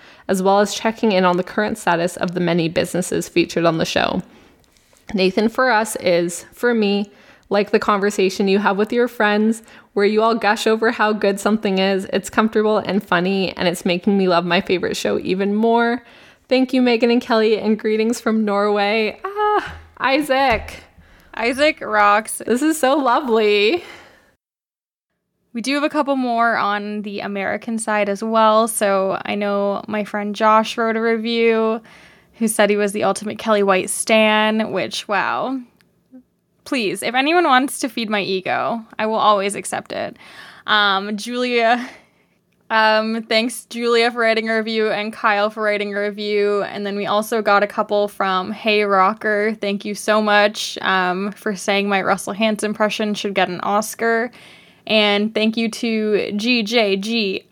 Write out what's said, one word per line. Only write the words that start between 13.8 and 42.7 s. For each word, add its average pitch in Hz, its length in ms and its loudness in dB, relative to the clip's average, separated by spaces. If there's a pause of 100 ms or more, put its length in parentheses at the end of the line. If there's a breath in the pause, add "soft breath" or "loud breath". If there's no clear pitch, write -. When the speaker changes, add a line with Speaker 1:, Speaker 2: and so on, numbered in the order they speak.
Speaker 1:
making 196 340 2
me 185 80 4
love 175 180 2
my 175 160 2
favorite 180 360 -2
show - 240 -2
even 196 340 -2
more. 233 480 2 (460 loud breath)
Thank 254 260 2
you, 254 80 4
Megan 240 300 2
and 247 100 2
Kelly, 220 360 2
and 208 200 0
greetings 220 420 0
from 220 240 0
Norway." 208 800 0
Ah, 415 520 -2 (220 loud breath)
Isaac. 269 840 0 (520 soft breath)
Speaker 2:
Isaac 277 460 0
rocks. 214 640 2
Speaker 1:
This 247 180 0
is 311 160 0
so 262 180 4
lovely. 233 880 2 (1700 loud breath)
Speaker 2:
We 233 100 -8
do 262 120 -2
have 294 100 -2
a 311 40 2
couple 277 280 0
more 233 400 2
on 208 460 -2
the 202 180 -8
American 202 580 -6
side 208 300 -2
as 202 160 -4
well. 220 420 4
So 196 580 0
I 208 120 -4
know 202 500 -2
my 208 180 -4
friend 208 300 -6
Josh 220 420 2
wrote 226 200 0
a 226 40 -2
review 226 800 2 (540 loud breath)
who 226 140 -2
said 208 200 2
he 208 80 2
was 202 160 0
the 208 120 -4
ultimate 202 340 -2
Kelly 214 240 2
White 190 260 2
stan, 214 840 2
which, - 340 -4
wow. 185 540 -2 (1040)
Please, 202 400 -2
if 233 100 -4
anyone 311 300 2
wants 262 340 2
to 285 100 -4
feed 226 220 -6
my 208 100 -2
ego, 185 640 -4 (140)
I 220 80 -2
will 220 80 -2
always 202 400 2
accept - 380 -8
it. - 240 -8 (500 loud breath)
Um, 202 500 0
Julia, 240 720 0 (800 loud breath)